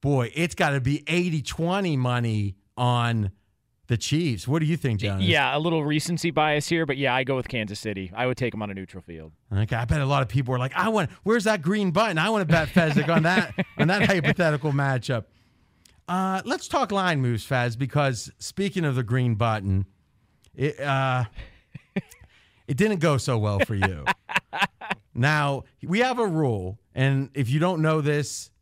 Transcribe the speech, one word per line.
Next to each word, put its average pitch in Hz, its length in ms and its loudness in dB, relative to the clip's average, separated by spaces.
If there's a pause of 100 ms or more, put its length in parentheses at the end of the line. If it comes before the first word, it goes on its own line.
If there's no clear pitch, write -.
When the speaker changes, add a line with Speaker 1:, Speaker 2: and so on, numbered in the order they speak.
Speaker 1:
Boy, 131 340 0
it's 165 220 -2
gotta 143 240 2
be 139 260 -2
eighty 165 360 0
twenty 175 540 -2
money 117 600 0 (200)
on 117 540 0 (560)
the 120 100 0
Chiefs. 139 520 -2
What 156 120 2
do 156 60 0
you 160 100 0
think, 113 240 0
Jonas? 98 260 -2
Speaker 2:
Yeah, 139 280 2
a 143 40 0
little 160 260 0
recency 156 460 0
bias 151 380 2
here, 165 180 2
but 139 100 -2
yeah, 135 180 0
I 131 100 2
go 135 120 0
with 123 120 -4
Kansas 107 320 -4
City. 95 340 -6
I 120 120 -2
would 127 100 0
take 117 180 -2
'em 107 80 -4
on 104 80 -6
a 98 40 -8
neutral 95 280 -12
field. 80 300 -16 (200)
Speaker 1:
Okay, 107 240 0
I 117 80 -2
bet 147 160 0
a 135 60 0
lot 139 160 2
of 117 60 -2
people 127 260 0
are 127 40 0
like, 127 160 -2
"I 185 140 2
want, 208 220 0 (140)
where's 220 200 2
that 214 160 2
green 190 300 0
button? 190 260 2
I 170 140 2
wanna 208 160 0
bet 160 220 4
Fezzik 156 460 4
on 160 100 4
that, 175 280 2 (260)
on 147 100 4
that 190 140 4
Speaker 2:
<laughs> 226 40 4
Speaker 1:
hypothetical 160 640 2
matchup." 135 520 0 (840)
Uh, 190 360 -2
let's 294 220 -4
talk 262 260 0
line 180 280 2
moves, 120 240 0
Fez, 123 320 0
because 135 640 -2
speaking 190 460 -4
of 139 120 0
the 131 80 0
green 120 320 0
button, 101 500 0 (680)
it, 143 240 -2
uh, 131 440 0 (1400)
it 139 100 -4
didn't 208 220 2
go 151 180 2
so 123 220 -2
well 104 220 0
for - 140 0
you. 95 360 -2
Speaker 2:
<laughs> 196 40 0 (1000)
Speaker 1:
Now, 143 520 0 (180)
we 165 160 -2
have 247 220 0
a 226 60 2
rule, 117 520 0 (160)
and 135 400 2
if 127 160 -2
you 143 80 2
don't 170 240 2
know 156 180 2
this 147 500 -4 (120)